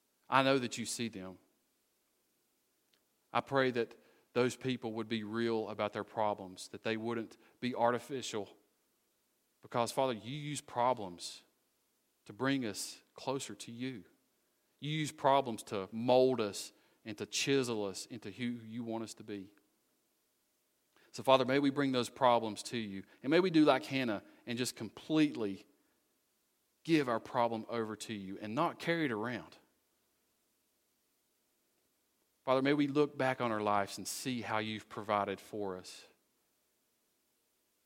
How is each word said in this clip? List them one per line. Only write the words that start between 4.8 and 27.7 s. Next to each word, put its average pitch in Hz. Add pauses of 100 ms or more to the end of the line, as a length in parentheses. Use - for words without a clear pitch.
would 110
be 113
real 113
about 104
their 104
problems, 104
that -
they 113
wouldn't 113 (240)
be 123
artificial. 117 (1120)
Because, 117
Father, 131
you 110
use 147
problems 117 (840)
to -
bring 127
us - (180)
closer 131
to -
you. 120 (760)
You 139
use 156
problems 135
to 95
mold 127
us 101 (320)
and 110
to 107
chisel 120
us -
into 113
who 120
you 113
want 113
us 107
to 110
be. 101 (1600)
So, 117
Father, 131
may 131
we 143
bring 139
those 123
problems 117
to -
you. 98 (180)
And 131
may 170
we 185
do 156
like 135
Hannah 123 (260)
and 117
just 123
completely 120 (1200)
give 151
our 113
problem 117
over 110